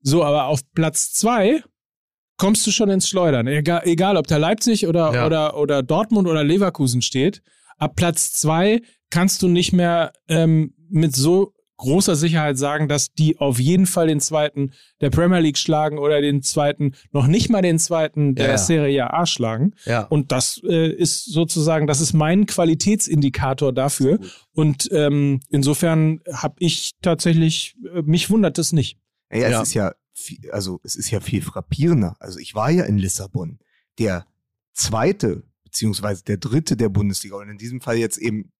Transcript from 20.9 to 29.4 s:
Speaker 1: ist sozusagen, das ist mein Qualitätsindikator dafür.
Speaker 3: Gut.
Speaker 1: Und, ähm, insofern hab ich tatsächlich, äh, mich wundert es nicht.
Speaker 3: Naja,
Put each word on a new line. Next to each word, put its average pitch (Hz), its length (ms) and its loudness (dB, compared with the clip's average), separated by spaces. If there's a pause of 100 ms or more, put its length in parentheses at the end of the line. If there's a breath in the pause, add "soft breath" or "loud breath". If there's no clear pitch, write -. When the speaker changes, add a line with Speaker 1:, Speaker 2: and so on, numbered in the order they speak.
Speaker 1:
ist - 340 -4
sozusagen, 160 600 0
das 143 120 0
ist 165 140 -2
mein 170 320 4
Qualitätsindikator 147 1300 0
dafür. 135 440 2
Speaker 3:
Gut. - 360 -12
Speaker 1:
Und, 151 380 0
ähm, 143 580 0
insofern 156 720 2 (100)
hab 156 280 -6
ich - 420 -2
tatsächlich, 165 760 0 (180)
äh, 175 100 -4
mich 156 260 0
wundert 190 300 2
es - 120 -2
nicht. 151 280 -2 (300)
Speaker 3:
Naja, 113 200 0